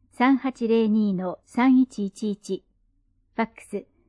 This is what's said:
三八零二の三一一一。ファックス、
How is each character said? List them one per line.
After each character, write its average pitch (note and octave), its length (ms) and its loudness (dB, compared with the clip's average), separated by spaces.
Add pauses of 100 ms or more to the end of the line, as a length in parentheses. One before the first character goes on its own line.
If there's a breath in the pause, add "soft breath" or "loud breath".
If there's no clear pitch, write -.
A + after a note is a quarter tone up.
(140)
三 C4 240 2
八 B3 320 -6
零 A3+ 180 2
二 G#3 260 0
の F3+ 320 -6
三 B3+ 360 2
一 G#3+ 240 -4
一 G#3 260 -8
一。 G3 320 -10 (720)
フ A3+ 60 -4
ァ A3+ 40 -4
ッ - 40 -4
ク - 120 -20
ス、 - 240 -12 (240)